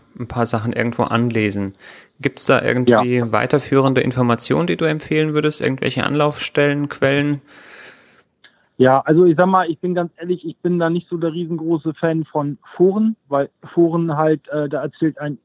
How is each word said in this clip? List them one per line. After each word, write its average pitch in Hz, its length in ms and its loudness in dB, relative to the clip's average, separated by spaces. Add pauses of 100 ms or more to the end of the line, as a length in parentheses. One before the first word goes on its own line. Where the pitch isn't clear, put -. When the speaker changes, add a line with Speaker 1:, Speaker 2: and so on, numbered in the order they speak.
(180)
Speaker 1:
ein 123 100 -8
paar 117 200 -2
Sachen 113 260 -4
irgendwo 117 300 -2
anlesen. 107 720 0 (440)
Gibt's - 260 -4
da 131 160 4
irgendwie 123 560 2
Speaker 2:
Ja. 117 140 -2
Speaker 1:
weiterführende 131 720 2
Informationen, 123 640 0
die 175 100 -2
du 165 80 -2
empfehlen 156 480 -2
würdest? 151 260 0
Irgendwelche - 440 -2
Anlaufstellen, 147 840 -2
Quellen? 143 540 -2 (1400)
Speaker 2:
Ja, 131 240 6
also 160 240 4
ich 165 120 4
sag 180 100 4
mal, 185 220 2
ich 160 100 -6
bin 180 160 -4
ganz 175 220 -2
ehrlich, 170 280 -6
ich 165 120 -10
bin 175 220 -2
da 165 120 0
nicht 175 180 -4
so 175 80 -6
der 165 160 -4
riesengroße 160 600 -4
Fan 160 300 -2
von 147 320 -4 (180)
Foren, 214 400 2 (120)
weil 139 220 -2 (240)
Foren 165 440 2
halt, 156 320 0
äh, 147 200 -4
da 143 140 -4
erzählt 156 360 -4
einem 147 240 -8